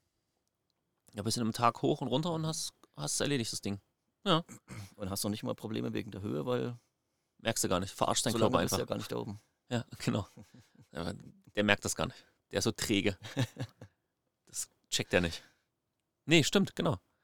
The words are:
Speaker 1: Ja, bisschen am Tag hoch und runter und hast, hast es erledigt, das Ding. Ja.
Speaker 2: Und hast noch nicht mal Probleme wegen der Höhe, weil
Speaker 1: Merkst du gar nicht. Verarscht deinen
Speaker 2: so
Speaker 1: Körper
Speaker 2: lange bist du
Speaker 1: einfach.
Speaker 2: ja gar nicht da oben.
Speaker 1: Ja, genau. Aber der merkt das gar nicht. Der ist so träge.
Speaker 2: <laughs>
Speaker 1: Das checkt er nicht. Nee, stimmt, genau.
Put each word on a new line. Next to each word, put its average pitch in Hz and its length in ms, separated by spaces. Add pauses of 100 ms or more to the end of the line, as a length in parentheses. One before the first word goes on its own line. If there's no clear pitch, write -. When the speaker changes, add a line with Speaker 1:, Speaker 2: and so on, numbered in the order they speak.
(1120)
Speaker 1:
Ja, 104 100
bisschen 113 200
am 110 100
Tag 117 300
hoch 147 180
und 131 80
runter 160 240
und 160 140
hast, - 280 (220)
hast 147 180
es - 60
erledigt, 123 320
das - 80
Ding. 98 200 (440)
Ja. 175 200 (520)
Speaker 2:
Und 101 140
hast 98 140
noch 104 60
nicht 107 140
mal 117 100
Probleme 117 380
wegen 107 200
der 101 100
Höhe, 127 240
weil 123 320 (600)
Speaker 1:
Merkst - 260
du 98 40
gar 90 120
nicht. 92 140
Verarscht - 300
deinen 117 80
Speaker 2:
so 117 60
Speaker 1:
Körper 104 180
Speaker 2:
lange 85 80
bist - 80
du 95 40
Speaker 1:
einfach. - 120
Speaker 2:
ja 107 60
gar - 20
nicht 110 160
da 120 40
oben. 117 240 (280)
Speaker 1:
Ja, 120 160 (140)
genau. 110 280 (640)
Aber 87 220 (400)
der 104 100
merkt 104 200
das - 100
gar - 120
nicht. - 180 (260)
Der - 80
ist 95 60
so 113 80
träge. 101 440 (200)
Speaker 2:
<laughs> - 400 (720)
Speaker 1:
Das - 240 (200)
checkt - 220
er 95 80
nicht. 85 220 (840)
Nee, 156 200
stimmt, - 320
genau. 123 220 (260)